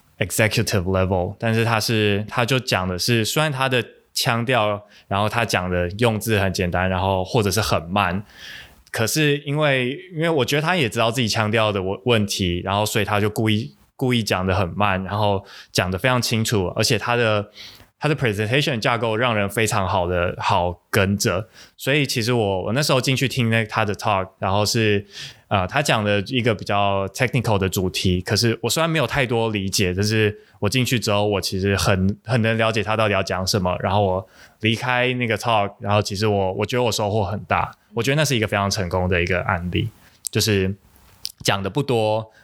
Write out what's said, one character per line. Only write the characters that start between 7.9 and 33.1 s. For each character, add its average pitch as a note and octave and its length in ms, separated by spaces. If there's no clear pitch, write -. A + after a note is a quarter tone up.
可 - 140
是 D3 320
因 D3 180
为， C#3 420
因 D3+ 60
为 E3 100
我 C#3 140
觉 C#3 100
得 D3 80
他 F3 140
也 C3 120
知 A#2 120
道 A2+ 100
自 A#2+ 100
己 A#2 60
腔 G#2+ 240
调 G#2+ 220
的 G2 100
问-， F#2+ 240
问 A2 200
题， F2+ 380
然 G2 100
后 G#2+ 120
所 G#2+ 160
以 - 20
他 G#2 140
就 G#2 100
故 A2 220
意， A2 240
故 B2+ 180
意 A#2 80
讲 F#2+ 240
得 F#2 80
很 F#2+ 220
慢， F#2+ 260
然 F#2+ 160
后 G2+ 260
讲 F#2 180
得 F#2 80
非 C3 100
常 B2 140
清 A2 220
楚， F#2+ 320
而 A2 80
且 A2+ 120
他 A#2+ 200
的， G#2+ 340
他 D3+ 100
的 D3+ 60
presentation B2 640
架 A#2+ 180
构 A2 200
让 A#2+ 180
人 G2+ 160
非 A2+ 160
常 G2+ 220
好 F2+ 180
的， F2+ 320
好 F2+ 420
跟 G2 280
着。 G2+ 300
所 - 160
以 D3 140
其 A#2 160
实 A#2+ 100
我， G2 340
我 G#2 60
那 C3+ 80
时 D#3 120
候 C3 80
进 C3 160
去 C3 100
听 A#2 240
那， A2+ 140
他 G#2+ 200
的 G#2 120
talk， F#2+ 320
然 G2 140
后 G#2 120
是， G#2 400
呃， F#2+ 180
他 C#3 160
讲 A#2+ 220
的 G#2 240
一 C3 120
个 A2 140
比 G2 100
较 G2+ 440
technical A2+ 500
的 F#2 100
主 F#2 220
题， F2+ 300
可 G2 160
是 A2+ 260
我 A#2 80
虽 D#3+ 100
然 E3 80
没 D#3+ 80
有 D3+ 120
太 C#3 180
多 A2+ 240
理 G2 180
解， F#2 240
但 F#2+ 120
是 G#2+ 340
我 G2+ 80
进 B2+ 160
去 A#2 160
之 G#2+ 100
后， G#2 160
我 G#2 140
其 F#2 200
实 G2+ 160
很， G2 480
很 A#2 180
能 A2+ 140
了 A2+ 140
解 A2 120
他 G#2+ 140
到 A2 120
底 G2+ 60